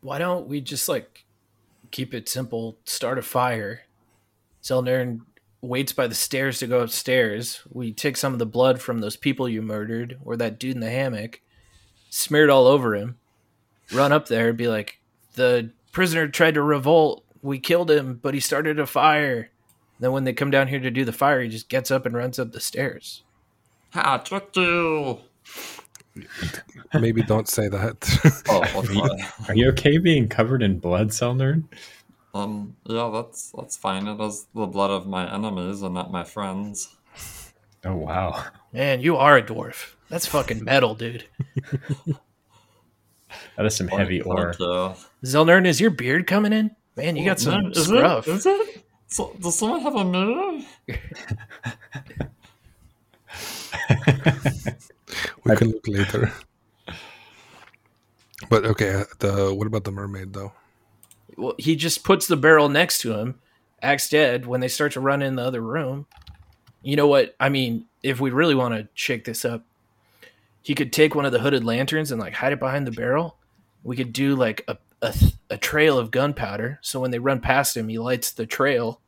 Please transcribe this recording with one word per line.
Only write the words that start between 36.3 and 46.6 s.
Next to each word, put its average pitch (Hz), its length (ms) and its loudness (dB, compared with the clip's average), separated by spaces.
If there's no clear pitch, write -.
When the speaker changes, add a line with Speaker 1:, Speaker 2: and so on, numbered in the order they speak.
Speaker 4:
Oh, 95 100 -4
wow. 85 500 -4
Speaker 1:
Man, 131 300 0
you 160 140 2
are 143 200 8
a 117 60 8
dwarf. - 520 -10
That's - 180 -4
fucking 120 380 -2
metal, 123 300 4
dude. 117 360 -8
<laughs> - 840 -6
Speaker 4:
That 104 100 0
is 107 100 0
some 92 120 -2
Speaker 2:
Thank 95 120 -2
Speaker 4:
heavy 92 160 2
Speaker 2:
you. - 80 -2
Speaker 4:
ore. 90 280 -2
Speaker 1:
Zelnern, 165 420 6
is 151 140 4
your 220 100 6
beard 165 360 -2
coming 208 260 2
in? 220 220 0